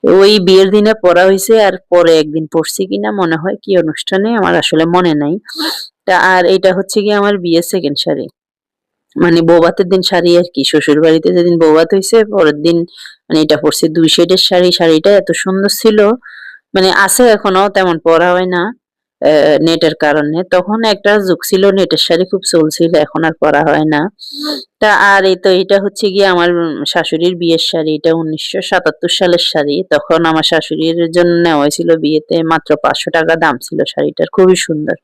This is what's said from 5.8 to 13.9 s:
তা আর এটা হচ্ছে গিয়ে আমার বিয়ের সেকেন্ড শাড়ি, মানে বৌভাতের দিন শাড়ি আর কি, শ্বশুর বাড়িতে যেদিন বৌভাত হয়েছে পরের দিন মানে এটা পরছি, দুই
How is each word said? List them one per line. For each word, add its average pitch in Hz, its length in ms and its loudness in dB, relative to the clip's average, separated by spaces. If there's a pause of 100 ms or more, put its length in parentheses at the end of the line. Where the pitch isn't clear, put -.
তা 185 120 0 (100)
আর 185 200 2
এটা 190 280 2
হচ্ছে 190 280 -4
গিয়ে 208 140 -2
আমার 202 220 0
বিয়ের 170 320 -2
সেকেন্ড 151 300 -4
শাড়ি, 135 260 -4 (880)
মানে 170 260 2
বৌভাতের 170 480 2
দিন 185 120 0
শাড়ি 175 360 0
আর 175 140 0
কি, 139 120 -6
শ্বশুর 147 380 0
বাড়িতে 160 320 2
যেদিন 175 260 2
বৌভাত 160 320 2
হয়েছে 196 340 0
পরের 170 360 0
দিন 170 160 0 (460)
মানে 156 180 -2
এটা 151 160 0
পরছি, 147 320 -2
দুই 160 200 0